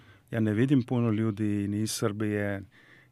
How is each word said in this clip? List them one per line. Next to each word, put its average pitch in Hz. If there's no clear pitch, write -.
Ja 117
ne 107
vidim 127
puno 117
ljudi 104
ni 104
iz 107
Srbije, 104